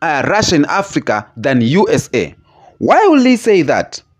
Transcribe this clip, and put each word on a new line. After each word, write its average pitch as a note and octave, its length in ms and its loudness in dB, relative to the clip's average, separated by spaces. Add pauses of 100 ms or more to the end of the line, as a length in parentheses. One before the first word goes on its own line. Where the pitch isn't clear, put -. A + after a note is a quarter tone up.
uh, D3 260 -2
Russia G3+ 280 0
in D3 100 2
Africa D#3 720 -4
than B2 260 0
U C#3+ 280 0
S - 240 -2
A. F2 200 -4 (460)
Why D4+ 280 2
will D4 160 4
he B3+ 120 4
say G#3 260 2
that? B2+ 400 -4 (180)